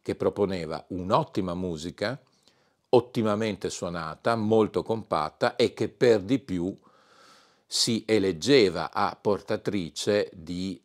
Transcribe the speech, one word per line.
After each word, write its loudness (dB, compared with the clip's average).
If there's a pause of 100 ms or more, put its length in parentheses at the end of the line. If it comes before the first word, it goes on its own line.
che -4
proponeva -2
un'ottima -2
musica, -6 (760)
ottimamente -2
suonata, -4
molto 2
compatta -2
e 2
che -2
per 4
di 0
più -4 (880)
si 0
eleggeva 4
a -2
portatrice -2
di, -8